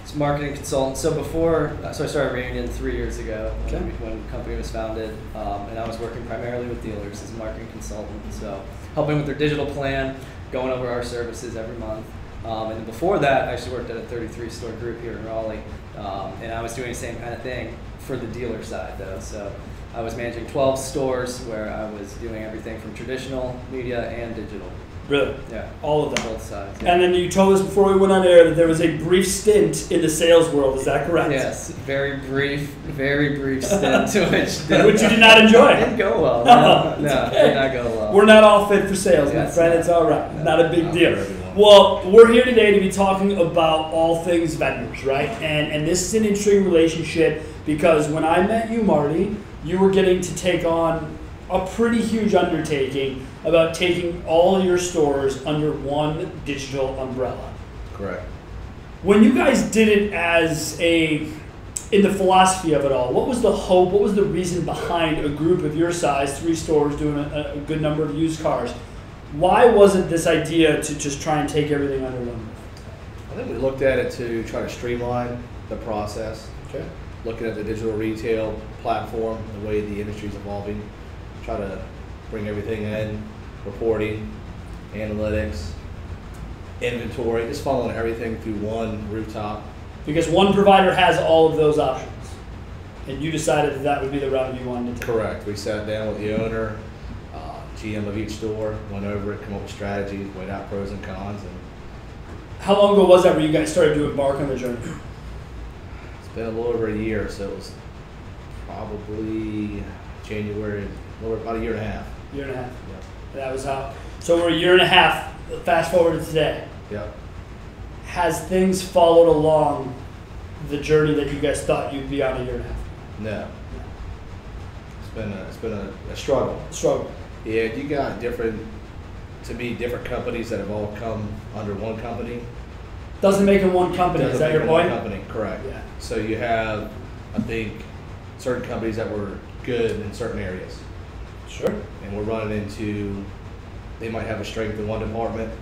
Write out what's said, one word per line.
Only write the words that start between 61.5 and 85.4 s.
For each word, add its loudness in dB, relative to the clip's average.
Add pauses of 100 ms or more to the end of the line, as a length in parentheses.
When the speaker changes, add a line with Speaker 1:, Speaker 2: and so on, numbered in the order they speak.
Speaker 2:
in 6
the 6
philosophy 4
of 2
it 2
all, 0
what 2
was -2
the 6
hope, 4
what 4
was 2
the 4
reason 0
behind -2
a 0
group 2
of -2
your 2
size, 0
three 0
stores 2
doing -2
a, -4
a -6
good -4
number 0
of -4
used 0
cars? -2 (640)
Why 6
was 8
it 0
this 0
idea 4
to -6
just -6
try 0
and -2
take 0
everything 0
under -6
one -6 (100)
roof? -12 (840)
Speaker 3:
I -12
think -8
we -6
looked -2
at 2
it -2
to -4
try -6
to -6
streamline -4 (260)
the -8
process. -8 (200)
Speaker 2:
Okay. -10 (420)
Speaker 3:
Looking -8
at -4
the -8
digital -4
retail -2 (220)
platform, -2 (240)
the -8
way 0
the -6
industry's -8
evolving, -8 (640)
try -6
to -6 (520)
bring -6
everything -6
in, -6 (440)
reporting, -2 (640)
analytics, -4 (1120)